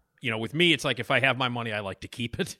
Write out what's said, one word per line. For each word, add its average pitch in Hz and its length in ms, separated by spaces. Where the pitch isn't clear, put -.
You 120 100
know, 110 60
with 113 160
me, 170 180
it's 143 140
like, 127 160
if 110 100
I 131 80
have 127 180
my 127 120
money, 117 240
I 104 80
like 95 180
to 101 80
keep - 320
it. - 200